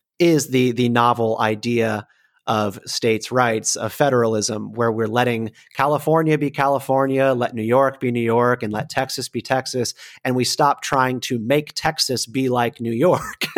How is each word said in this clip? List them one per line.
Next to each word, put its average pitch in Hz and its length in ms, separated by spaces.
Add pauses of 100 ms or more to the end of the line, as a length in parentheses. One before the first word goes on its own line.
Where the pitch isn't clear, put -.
(180)
is 160 320
the, 127 220
the 120 180
novel 117 500
idea 110 680 (380)
of 107 400
states' 110 440
rights, 120 460
of 110 160
federalism, 110 800
where 117 180
we're 110 160
letting 113 460 (220)
California 151 640
be 147 120
California, 135 840
let 120 200
New 113 80
York 131 380
be 127 100
New 120 120
York, 120 420
and 107 80
let 107 180
Texas 131 380
be 117 140
Texas, 127 520 (300)
and 127 100
we 127 120
stop 143 360
trying 127 380
to 120 200
make 139 360
Texas 151 500
be 131 220
like 120 320
New 117 140
York 135 540 (100)